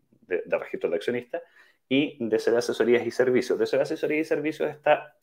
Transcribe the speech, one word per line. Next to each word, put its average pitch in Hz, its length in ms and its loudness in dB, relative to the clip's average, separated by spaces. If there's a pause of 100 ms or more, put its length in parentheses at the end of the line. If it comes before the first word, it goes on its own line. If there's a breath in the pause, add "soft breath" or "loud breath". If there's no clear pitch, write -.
(220)
de, 87 220 -4
de 85 140 0
registro 92 320 -6
de 85 60 0
accionistas 123 460 -6 (460 soft breath)
y 139 300 0
D 113 220 0
C 110 100 0
B 117 60 6
asesorías 117 500 2
y 117 60 -4
servicios. 127 440 2
D 113 100 2
C 139 100 0
B 135 80 2
asesorías 156 420 -2
y - 20 -8
servicios 151 400 -2
está - 540 0